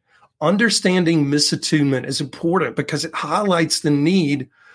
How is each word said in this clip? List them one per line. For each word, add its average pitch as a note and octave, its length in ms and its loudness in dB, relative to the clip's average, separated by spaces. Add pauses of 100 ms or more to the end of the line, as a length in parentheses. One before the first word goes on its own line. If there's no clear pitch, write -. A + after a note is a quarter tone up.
(420)
Understanding F3+ 840 2
misattunement C#3+ 800 0
is C#3 160 -6
important D#3+ 540 -2
because C#3+ 280 -4
it D#3+ 120 -10
highlights E3+ 640 0
the D#3 100 -2
need D3 600 0 (260)